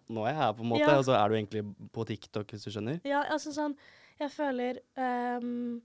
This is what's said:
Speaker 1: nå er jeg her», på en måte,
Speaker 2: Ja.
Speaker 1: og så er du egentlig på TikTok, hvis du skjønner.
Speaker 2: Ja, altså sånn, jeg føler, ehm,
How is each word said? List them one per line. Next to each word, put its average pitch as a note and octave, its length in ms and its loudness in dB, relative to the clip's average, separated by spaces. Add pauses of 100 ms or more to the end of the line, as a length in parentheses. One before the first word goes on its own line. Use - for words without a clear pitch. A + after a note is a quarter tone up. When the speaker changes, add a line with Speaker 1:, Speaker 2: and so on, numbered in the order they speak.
Speaker 1:
nå A2 180 -2
er B2+ 60 2
jeg D#3 80 -2
her», A#2 120 4
på A2 120 -10
en A#2 80 -2
måte, D4 160 6
Speaker 2:
Ja. D3 100 8
Speaker 1:
og C3+ 60 4
så B2+ 120 6
er G#2 120 6
du A2 80 4
egentlig G#2 380 -4 (180)
på A2+ 140 -4
TikTok, G#2+ 460 -6
hvis G#2 120 -12
du G#2 60 -8
skjønner. A2+ 340 -4
Speaker 2:
Ja, C#4+ 200 0
altså D4+ 280 -2
sånn, D4 240 -2 (420)
jeg C#4+ 120 -4
føler, B3 500 -2 (160)
ehm, A#3+ 880 -2